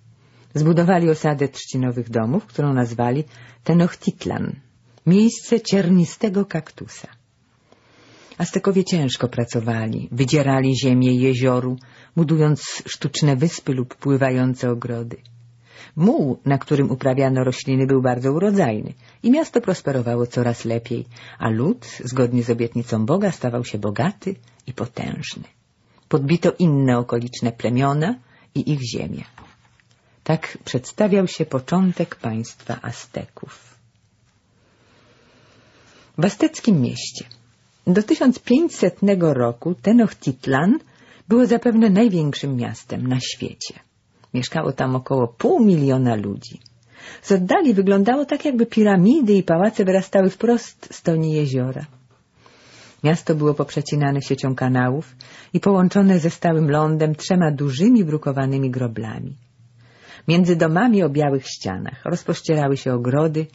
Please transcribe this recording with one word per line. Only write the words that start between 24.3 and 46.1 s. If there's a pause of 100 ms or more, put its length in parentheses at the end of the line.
i
potężny. (640)
Podbito
inne
okoliczne
plemiona (400)
i
ich (140)
ziemię. (1080)
Tak
przedstawiał
się
początek
państwa
Azteków. (2500)
W
azteckim
mieście (600)
do
tysiąc
pięćsetnego
roku
Tenochtitlan (500)
było
zapewne
największym
miastem
na
świecie. (600)
Mieszkało
tam
około
pół
miliona